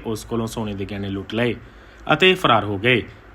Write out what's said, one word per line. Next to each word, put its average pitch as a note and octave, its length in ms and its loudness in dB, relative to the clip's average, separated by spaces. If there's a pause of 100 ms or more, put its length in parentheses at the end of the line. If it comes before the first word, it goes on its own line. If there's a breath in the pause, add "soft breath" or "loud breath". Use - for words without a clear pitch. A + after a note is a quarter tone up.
ਉਸ A2 180 -6
ਕੋਲੋਂ A2+ 220 -2
ਸੋਨੇ G#2+ 280 -6
ਦੇ G2 100 -6
ਗਹਿਣੇ G2+ 240 -8
ਲੁੱਟ G2 260 -8
ਲਏ A#2 200 0 (580 loud breath)
ਅਤੇ F#3 220 6
ਫਰਾਰ A#2+ 300 4
ਹੋ G2+ 140 -4
ਗਏ। A2+ 240 2 (320 loud breath)